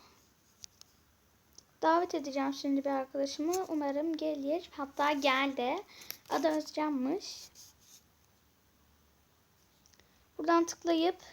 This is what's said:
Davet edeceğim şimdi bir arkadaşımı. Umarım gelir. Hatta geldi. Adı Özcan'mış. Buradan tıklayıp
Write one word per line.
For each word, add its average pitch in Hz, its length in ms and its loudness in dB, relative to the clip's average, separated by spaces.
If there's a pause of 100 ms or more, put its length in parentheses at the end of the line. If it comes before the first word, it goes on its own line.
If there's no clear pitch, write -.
(1800)
Davet 339 340 4
edeceğim 277 380 -2
şimdi 277 320 0
bir 277 40 0
arkadaşımı. 277 800 -2
Umarım 302 500 -2
gelir. 302 540 -2
Hatta 285 400 0
geldi. 269 640 2 (540)
Adı 294 180 2
Özcan'mış. 302 1000 -2 (3000)
Buradan 339 280 4
tıklayıp 339 500 0 (180)